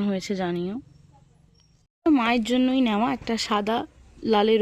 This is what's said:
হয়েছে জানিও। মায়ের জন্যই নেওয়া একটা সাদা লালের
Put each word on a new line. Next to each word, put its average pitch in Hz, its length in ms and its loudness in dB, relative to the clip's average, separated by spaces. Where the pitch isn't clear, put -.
হয়েছে 190 240 -6
জানিও। 175 340 -6
মায়ের 233 320 2
জন্যই 254 380 2
নেওয়া 214 280 0
একটা - 180 -6
সাদা 214 320 0
লালের 214 280 4